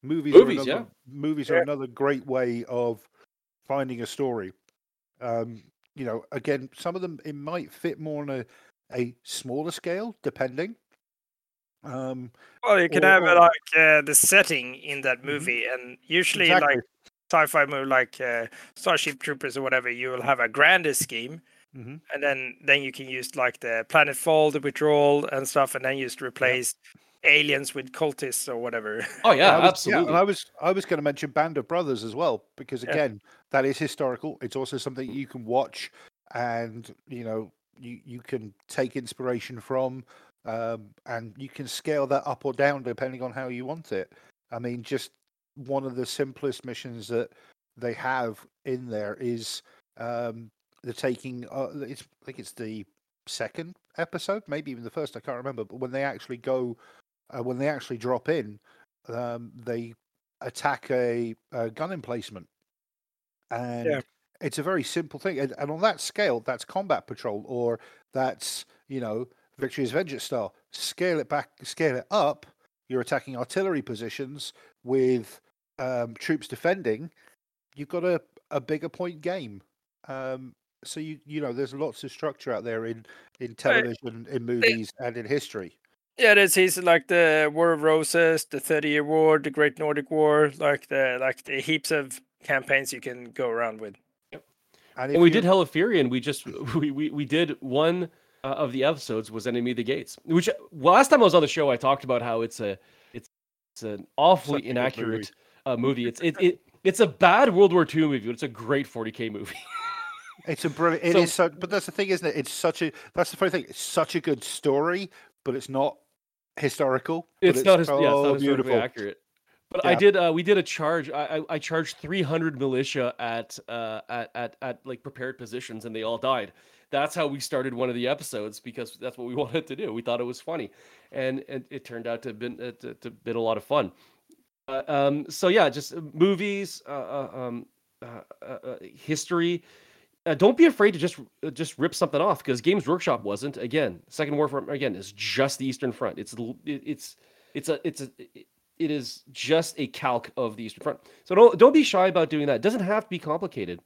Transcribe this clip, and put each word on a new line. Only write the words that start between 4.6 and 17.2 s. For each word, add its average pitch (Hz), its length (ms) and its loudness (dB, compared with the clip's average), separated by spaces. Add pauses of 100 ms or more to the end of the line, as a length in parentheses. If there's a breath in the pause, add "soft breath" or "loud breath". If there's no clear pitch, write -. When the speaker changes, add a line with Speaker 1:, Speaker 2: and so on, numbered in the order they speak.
Speaker 1:
Um, 117 420 -6 (320)
you 139 100 -8
know, 113 260 -6
again, 135 440 -4
some 175 200 -6
of 185 60 -6
them, 170 240 -10
it 151 100 -10
might 151 360 -10
fit - 280 -6
more 151 240 -6
on 143 60 -8
a, 127 160 -6 (480 soft breath)
a 123 200 -4 (100)
smaller 147 480 -8
scale, 196 520 -6
depending. 143 520 -4 (1080)
Um, 131 480 -10 (320 soft breath)
Speaker 3:
Well, 214 180 6
you 170 80 4
can 180 160 2
Speaker 1:
or, - 20 8
Speaker 3:
have, 190 160 8
Speaker 1:
or 175 120 6
Speaker 3:
like, 170 160 12 (260)
uh, 156 240 8
the 143 140 -2
setting 139 600 4
in 143 260 -10
that 131 180 0
Speaker 1:
Mm-hmm. 131 80 -10
Speaker 3:
movie, 139 380 -2
and 123 320 -8 (100)
usually, 180 380 2
Speaker 1:
Exactly. 160 300 6
Speaker 3:
like, 120 80 -2 (480)